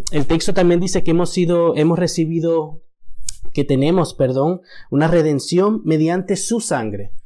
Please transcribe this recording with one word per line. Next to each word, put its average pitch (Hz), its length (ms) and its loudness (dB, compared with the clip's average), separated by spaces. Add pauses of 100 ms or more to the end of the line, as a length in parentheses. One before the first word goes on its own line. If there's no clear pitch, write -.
(120)
el 147 140 2
texto - 300 2
también 175 240 4
dice 180 240 0
que 170 80 4
hemos 170 180 2
sido, 170 460 0
hemos 165 240 2
recibido, 165 800 -2 (720)
que 143 100 0
tenemos, 151 520 0
perdón, 139 460 -2 (280)
una 151 180 2
redención 170 800 0
mediante 165 500 0
su 214 260 -4
sangre. 104 500 -4 (140)